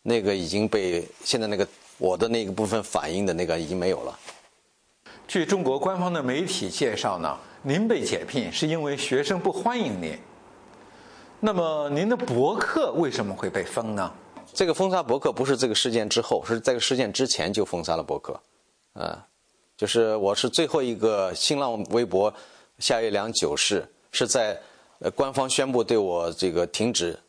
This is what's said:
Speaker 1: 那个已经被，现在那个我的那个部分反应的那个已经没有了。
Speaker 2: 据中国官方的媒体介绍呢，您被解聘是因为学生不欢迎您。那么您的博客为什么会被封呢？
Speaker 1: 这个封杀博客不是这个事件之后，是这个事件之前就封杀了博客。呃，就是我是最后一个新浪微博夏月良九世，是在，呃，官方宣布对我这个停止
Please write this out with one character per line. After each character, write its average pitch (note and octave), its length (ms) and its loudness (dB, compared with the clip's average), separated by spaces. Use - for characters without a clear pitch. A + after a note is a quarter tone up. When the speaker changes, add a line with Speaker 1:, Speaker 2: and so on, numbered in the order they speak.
Speaker 1:
那 A#2 220 2
个 G2 120 2
已 F2 120 -2
经 G2+ 200 2
被， F2+ 400 0
现 - 140 0
在 A2 80 0
那 G#2 100 -2
个 F#2+ 100 2
我 F#2 180 2
的 A2 120 2
那 A2+ 180 0
个 F#2+ 60 -4
部 G#2+ 120 0
分 G#2+ 180 0
反 D#2+ 300 -4
应 G2 140 0
的 F2 80 2
那 F2 100 -2
个 E2 140 0
已 E2+ 80 -4
经 F#2 100 -4
没 F#2 140 0
有 F2 120 -2
了。 - 160 -10
Speaker 2:
据 F3 180 0
中 F#3 180 2
国 C3 160 2
官 F#3 200 -2
方 F3+ 120 0
的 E3 120 -2
媒 C3+ 240 0
体 G2 240 -4
介 A#2+ 260 0
绍 G2 220 -2
呢， D#2 200 -4
您 D#3+ 240 0
被 G3+ 160 2
解 F2 220 -2
聘 G#2+ 260 -4
是 - 160 -2
因 D#3+ 140 0
为 C#3+ 160 -2
学 C3 260 0
生 F3+ 160 0
不 - 140 0
欢 B3 260 -2
迎 A#2 220 -2
您。 D#2 160 -6
那 G#3+ 120 2
么 D#3 380 0
您 D#3+ 180 0
的 A#3+ 80 2
博 D3 400 0
客 A3+ 360 0
为 D3 180 0
什 A2 140 -4
么 G2 100 -4
会 F#2+ 160 -4
被 F#2+ 140 -2
封 A2 300 -4
呢？ F#2+ 160 -2
Speaker 1:
这 F#3+ 100 2
个 E3 80 2
封 F#3+ 180 2
杀 F3+ 120 2
博 B2 160 2
客 C#3+ 120 2
不 C3 140 0
是 C3+ 120 4
这 B2 120 2
个 G#2+ 60 2
事 - 160 2
件 A2 180 2
之 A#2 140 2
后， A2+ 240 0
是 A2+ 120 0
这 C3 140 2
个 A#2+ 80 0
事 C3 160 2
件 A#2 160 0
之 C3 140 0
前 F#2 260 0
就 G#2 120 2
封 E2+ 200 -4
杀 E2 100 0
了 D#2+ 80 -2
博 D2 160 -4
客。 - 220 -10
呃， - 280 -8
就 G#2+ 100 -2
是 A2 300 4
我 G2+ 180 2
是 A#2+ 140 0
最 D#3 180 2
后 C#3 160 2
一 A#2+ 120 0
个 G2 400 2
新 C#3+ 240 0
浪 A#2+ 320 -2
微 A#2+ 140 2
博 F#2+ 280 2
夏 A#2 240 2
月 A2+ 80 0
良 G2+ 240 0
九 D2 200 2
世， F2 320 0
是 - 160 0
在， A2 320 0
呃， G2 100 0
官 C3+ 220 0
方 C3 180 0
宣 C3+ 200 0
布 B2 140 2
对 A2+ 140 4
我 F2 340 0
这 F#2 180 -2
个 E2+ 180 2
停 A2+ 240 0
止 F2 260 -2